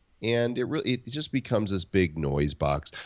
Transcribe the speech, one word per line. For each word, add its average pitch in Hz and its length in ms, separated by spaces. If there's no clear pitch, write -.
And 120 340
it 123 80
really, 131 280
it 123 140
just 147 240
becomes 107 400
this 95 140
big 87 320
noise 73 380
box. 73 360